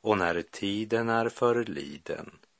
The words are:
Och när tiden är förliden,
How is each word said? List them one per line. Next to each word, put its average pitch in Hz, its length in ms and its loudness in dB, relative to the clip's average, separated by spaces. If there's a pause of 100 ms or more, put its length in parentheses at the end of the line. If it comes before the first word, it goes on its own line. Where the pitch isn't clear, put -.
Och 107 180 4
när 87 240 2
tiden 110 640 -2
är 117 200 2
förliden, 78 1080 -2 (220)